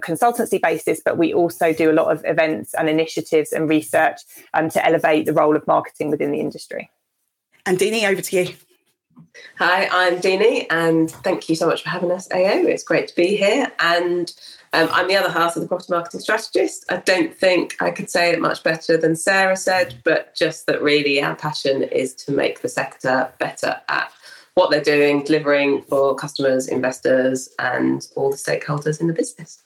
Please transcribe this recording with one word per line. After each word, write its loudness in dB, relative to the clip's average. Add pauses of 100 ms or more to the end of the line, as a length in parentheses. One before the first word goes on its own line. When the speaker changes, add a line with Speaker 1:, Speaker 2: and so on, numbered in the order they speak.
Speaker 1:
consultancy 0
basis, 0
but -2
we 2
also 0
do 2
a 4
lot 2
of -2
events -2
and 0
initiatives 0
and -2
research, 0 (340)
um, 0
to 0
elevate 2
the -2
role 4
of -2
marketing -2
within -2
the -2
industry. -10 (760)
Speaker 2:
And 2
Deanie, 0
over 0
to 0
you. -6 (1040)
Speaker 3:
Hi, 2
I'm 2
Deanie, 2
and 2
thank -4
you 2
so 0
much -2
for -8
having -2
us, -6
A 2
O. 2
It's -2
great 0
to -12
be 2
here. 2
And, 0 (400)
um, 4
I'm 0
the 2
other 2
half 0
of -4
the -6
property -6
marketing -4
strategist. -2
I -2
don't 0
think 2
I -2
could -10
say 2
it 0
much -2
better 0
than 2
Sarah 2
said, -2
but 0
just -2
that 0
really 2
our -2
passion -2
is -2
to -10
make -2
the -4
sector -2
better -4 (100)
at -4 (420)
what 4
they're 2
doing, 4
delivering 2
for 2
customers, -2
investors, 0 (100)
and -2
all 0
the -4
stakeholders -4
in 0
the 0
business. -6